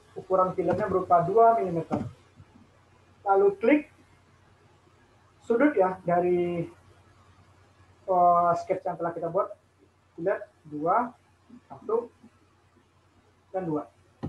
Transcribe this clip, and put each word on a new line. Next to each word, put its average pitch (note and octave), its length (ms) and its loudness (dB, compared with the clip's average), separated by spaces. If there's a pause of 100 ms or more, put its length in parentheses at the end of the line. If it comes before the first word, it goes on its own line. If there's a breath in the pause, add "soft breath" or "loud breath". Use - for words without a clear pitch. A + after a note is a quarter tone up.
(160)
ukuran - 400 0
filletnya F#3 320 -2
berupa F3+ 400 2
dua A3+ 320 4
milimeter. E3+ 400 -4 (1300)
Lalu G3 200 4 (120)
klik D4 220 4 (1600)
sudut C4+ 320 2
ya F#3 320 0
dari, F3 560 0 (1400)
eh, F3 440 4 (120)
sketch F#3 240 -6
yang F3 80 -6
telah E3+ 160 -6
kita E3+ 160 -8
buat. F3+ 240 -4 (640)
Fillet E3+ 240 -4 (240)
dua. E3 480 -4 (560)
Satu - 440 -6 (1400)
dan F#3+ 140 -6
dua. D3+ 240 -6 (400)